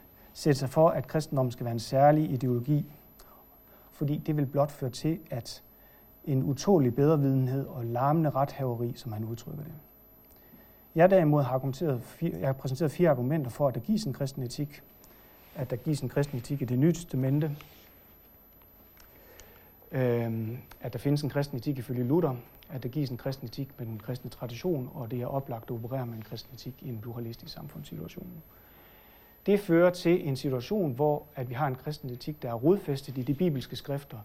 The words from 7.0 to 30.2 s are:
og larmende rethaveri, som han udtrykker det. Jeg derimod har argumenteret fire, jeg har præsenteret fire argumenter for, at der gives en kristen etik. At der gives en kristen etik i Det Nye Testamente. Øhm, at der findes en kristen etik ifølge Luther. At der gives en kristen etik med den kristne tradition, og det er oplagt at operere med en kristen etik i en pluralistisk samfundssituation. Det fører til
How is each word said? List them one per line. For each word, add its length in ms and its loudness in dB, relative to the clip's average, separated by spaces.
og 200 -8
larmende 440 2
rethaveri, 680 -2
som 160 -10
han 140 -6
udtrykker 380 -8
det. 100 -12
Jeg 140 8
derimod 340 6
har 100 0
argumenteret 500 -2
fire, 360 -6
jeg 80 -2
har 60 2
præsenteret 380 -2
fire 180 4
argumenter 400 2
for, 180 0
at 80 0
der 60 -4
gives 220 0
en 100 -2
kristen 300 -4
etik. 380 -6
At 140 -6
der 60 -2
gives 260 -2
en 80 -4
kristen 280 0
etik 240 -4
i 40 0
Det 140 2
Nye 140 6
Testamente. 640 0
Øhm, 640 0
at 120 -8
der 60 -8
findes 220 2
en 80 -4
kristen 280 -2
etik 200 -4
ifølge 260 -4
Luther. 320 2
At 120 -8
der 60 -6
gives 200 -2
en 80 -6
kristen 280 -6
etik 320 -8
med 80 -8
den 140 -8
kristne 300 -8
tradition, 640 -4
og 180 -10
det 100 -4
er 60 -6
oplagt 360 -6
at 80 -12
operere 340 -6
med 100 -8
en 60 -10
kristen 320 -14
etik 280 -14
i 80 -10
en 120 -8
pluralistisk 520 -10
samfundssituation. 760 -12
Det 140 6
fører 300 6
til 380 2